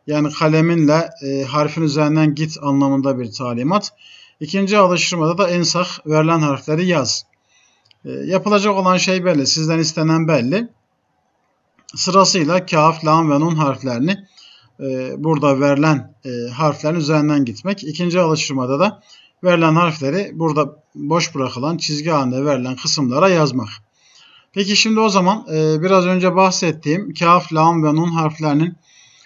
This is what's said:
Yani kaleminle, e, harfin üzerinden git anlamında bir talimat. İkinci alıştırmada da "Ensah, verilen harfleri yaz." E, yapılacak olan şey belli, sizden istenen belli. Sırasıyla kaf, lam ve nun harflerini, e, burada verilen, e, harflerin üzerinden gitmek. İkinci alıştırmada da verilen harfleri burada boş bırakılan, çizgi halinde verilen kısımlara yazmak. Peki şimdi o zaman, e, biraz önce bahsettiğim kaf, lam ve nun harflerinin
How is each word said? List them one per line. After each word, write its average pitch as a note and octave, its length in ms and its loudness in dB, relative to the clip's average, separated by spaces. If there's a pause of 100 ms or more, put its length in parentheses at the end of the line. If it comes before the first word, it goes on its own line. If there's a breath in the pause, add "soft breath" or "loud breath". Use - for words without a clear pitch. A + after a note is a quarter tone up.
Yani D3 260 -2
kaleminle, D#3+ 800 2 (140)
e, C#3 180 -4
harfin D3+ 400 -2
üzerinden D3+ 520 2
git D#3 280 -6
anlamında C#3 560 0
bir A2+ 140 -8
talimat. B2 600 -4 (480 loud breath)
İkinci F#3+ 380 -2
alıştırmada F3 600 2
da F#3 120 2
"Ensah, F3 560 -2
verilen D#3 340 2
harfleri D#3 460 -2
yaz." D3 400 -2 (760 soft breath)
E, C3 60 -12
yapılacak F#3+ 640 0
olan F#3 220 2
şey F#3 280 0
belli, D#3 220 2
sizden D#3+ 320 0
istenen D#3+ 500 0
belli. D#3+ 400 0 (1300)
Sırasıyla F#3 720 2
kaf, D#3+ 380 2
lam D#3 260 4
ve C#3+ 100 2
nun E3 140 0
harflerini, C3+ 640 -2 (600 loud breath)
e, C3 340 -6 (100)
burada D3 360 2
verilen, C#3+ 540 0 (100)
e, A#2+ 260 -8
harflerin D3+ 460 -2
üzerinden D3+ 480 0
gitmek. F3+ 400 -6
İkinci E3+ 360 -2
alıştırmada C#3+ 600 0
da G3 220 -2 (420 soft breath)
verilen E3 300 4
harfleri E3 600 0
burada D3+ 420 -2 (180)
boş D#3 400 -4
bırakılan, C3+ 420 -4
çizgi D#3 340 -6
halinde C3+ 340 0
verilen B2+ 320 -2
kısımlara D3+ 520 0
yazmak. C3 400 0 (840 soft breath)
Peki G3+ 240 -2
şimdi A3 240 2
o A3 80 4
zaman, G3 440 2
e, D#3 300 0
biraz F#3 240 4
önce F#3 300 2
bahsettiğim F3 800 0
kaf, E3+ 380 2
lam D#3+ 320 4
ve D3+ 100 2
nun E3+ 140 2
harflerinin D#3 680 -2 (500 soft breath)